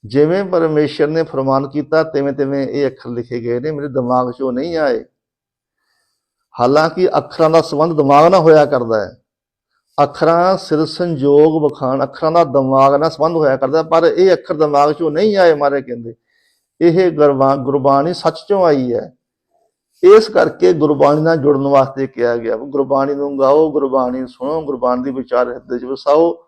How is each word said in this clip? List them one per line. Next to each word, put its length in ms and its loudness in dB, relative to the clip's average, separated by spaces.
ਜਿਵੇਂ 380 0
ਪਰਮੇਸ਼ਰ 640 -2
ਨੇ 160 -2
ਫਰਮਾਨ 460 -2
ਕੀਤਾ, 340 -2
ਤਿਵੇਂ 300 -4
ਤਿਵੇਂ 340 -4
ਇਹ 200 -4
ਅੱਖਰ 220 -10
ਲਿਖੇ 300 -8
ਗਏ 200 -4
ਨੇ, 120 -8
ਮੇਰੇ 160 -8
ਦਿਮਾਗ 440 -2
ਚੋਂ 220 -6
ਨਹੀਂ 240 -6
ਆਏ। 280 -2
ਹਾਲਾਂਕਿ 580 2
ਅੱਖਰਾਂ 320 -2
ਦਾ 120 4
ਸੰਬੰਧ 360 -2
ਦਿਮਾਗ 280 4
ਨਾਲ 160 4
ਹੋਇਆ 240 6
ਕਰਦਾ 400 -2
ਹੈ, 160 -18
ਅੱਖਰਾਂ 540 0
ਸਿਰ 280 -4
ਸੰਜੋਗ 760 0
ਵਿਖਾਣ, 400 -4
ਅੱਖਰਾਂ 280 -4
ਦਾ 120 2
ਦਿਮਾਗ 520 2
ਨਾਲ 140 0
ਸੰਬੰਧ 260 -2
ਹੋਇਆ 220 0
ਕਰਦਾ, 260 -2
ਪਰ 200 0
ਇਹ 300 2
ਅੱਖਰ 200 -4
ਦਿਮਾਗ 380 2
ਚੋਂ 200 -4
ਨਹੀਂ 260 0
ਆਏ, 160 4
ਮਹਾਰਾਜ 300 -2
ਕਹਿੰਦੇ। 320 -12
ਇਹ 300 2
ਗੁਰਬਾ-, 440 2
ਗੁਰਬਾਣੀ 580 0
ਸੱਚ 260 -4
ਚੋਂ 160 2
ਆਈ 280 0
ਹੈ, 240 -8
ਇਸ 260 8
ਕਰਕੇ 440 0
ਗੁਰਬਾਣੀ 480 2
ਨਾਲ 160 0
ਜੁੜਨ 300 0
ਵਾਸਤੇ 400 0
ਕਿਹਾ 300 -2
ਗਿਆ। 180 -4
ਗੁਰਬਾਣੀ 600 -2
ਨੂੰ 240 -6
ਗਾਓ, 320 2
ਗੁਰਬਾਣੀ 480 -2
ਨੂੰ 80 -10
ਸੁਣੋ, 340 -8
ਗੁਰਬਾਣੀ 420 -4
ਦੀ 80 -8
ਵਿਚਾਰ 380 -4
ਹਿਰਦੇ 300 -10
'ਚ 60 -12
ਵਸਾਓ 480 0